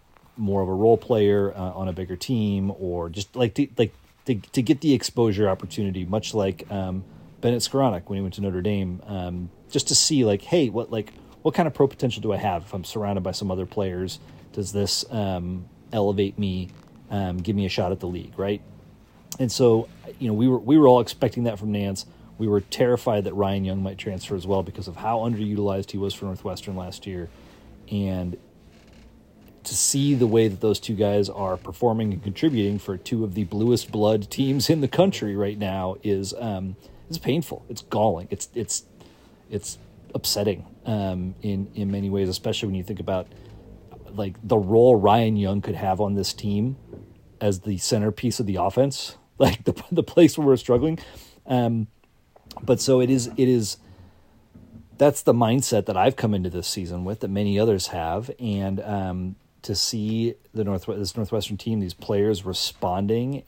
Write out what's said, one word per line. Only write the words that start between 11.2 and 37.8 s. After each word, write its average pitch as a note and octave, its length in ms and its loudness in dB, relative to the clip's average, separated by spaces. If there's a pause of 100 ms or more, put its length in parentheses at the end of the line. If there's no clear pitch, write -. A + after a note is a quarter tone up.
what D#3 140 0
kind E3+ 120 2
of C3+ 60 -4
pro C#3 140 4
potential A#2 340 -2
do G#2+ 120 -2
I F#2+ 40 -2
have F2+ 260 -2
if - 100 -16
I'm F#2 100 -6
surrounded G2+ 380 -4
by F#2+ 100 -4
some G2+ 180 -4
other F#2 160 -4
players? F#2 540 -4 (320)
Does G2 220 -8
this, G2+ 360 -2
um, F#2 600 -4 (240)
elevate G2+ 440 0
me, F#2 300 -2 (420)
um, F#2+ 280 -2
give G2 180 -2
me G2+ 100 0
a F2+ 40 -2
shot F#2 240 -2
at F2 80 -8
the F#2 60 -8
league, F2 300 -10
right? G2+ 240 -2 (800)
And B2+ 100 0
so, A#2 380 4 (320)
you B2+ 80 -4
know, G#2+ 60 0
we A#2 160 4
were, B2+ 100 4
we C#3 180 6
were C#3+ 120 10
all B2 100 10
expecting - 460 0
that G#2 140 -2
from G#2+ 120 -4
Nance. G2 340 -2 (320)
We A2 120 0
were G#2 100 6
terrified A#2+ 640 2
that G2 120 -4
Ryan G2 280 0
Young F#2+ 180 -2
might F#2+ 160 -6
transfer G2 380 -6
as F2 100 -6
well F#2+ 180 0
because F2 260 -10
of F2 80 -14
how A2 220 -2
underutilized G#2 720 -2
he G2+ 60 -6
was F#2+ 160 -4
for - 120 -12
Northwestern F#2 500 -8
last F2+ 320 -12
year. F2+ 220 -10 (600)
And F#2+ 480 -2 (1300)
to A#2 100 -8
see C#3+ 380 2
the B2 140 4
way A2+ 200 6
that F#2+ 140 -4
those G#2+ 180 2
two - 140 -6
guys G2+ 340 2
are F#2+ 300 -4
performing A2 560 0
and - 80 -6
contributing G#2 560 0
for F#2+ 200 -6
two A2+ 260 -2
of G2 100 -4
the G2+ 120 -2
bluest G#2+ 460 0
blood G#2 380 2
teams C3+ 400 0
in D#3+ 100 4
the C3+ 80 0
country E3 480 2
right G#2 220 -2
now F#2+ 460 -2
is, G2 340 -2
um, F#2+ 380 -6 (340)
is E3 80 -8
painful. - 500 -4
It's A#2 140 -12